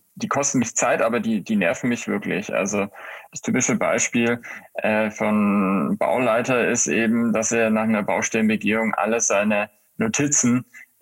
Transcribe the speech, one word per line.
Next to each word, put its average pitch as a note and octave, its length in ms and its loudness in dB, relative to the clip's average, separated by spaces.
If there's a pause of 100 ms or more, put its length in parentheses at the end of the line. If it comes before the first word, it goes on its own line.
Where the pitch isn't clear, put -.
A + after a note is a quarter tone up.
(140)
Die A2+ 140 -8
kosten C#3 300 0
mich A2+ 160 -2
Zeit, C3 280 0
aber A2+ 180 0
die, G#2+ 220 -2
die A2 140 -2
nerven F#2+ 320 0
mich A#2+ 200 -4
wirklich. G2+ 460 -4
Also G2+ 340 0 (420)
das - 120 -14
typische B2 340 0
Beispiel, A#2 640 0 (340)
äh, G#2+ 360 0
von G2+ 880 2
Bauleiter A#2 680 2
ist A#2+ 180 0
eben, A2+ 480 2
dass A2 180 0
er A#2 160 2
nach A2 140 2
einer A2 200 2
Baustellenbegehung G#2+ 920 0
alle A2 260 0
seine G#2 480 0 (280)
Notizen, A#2+ 680 0 (380)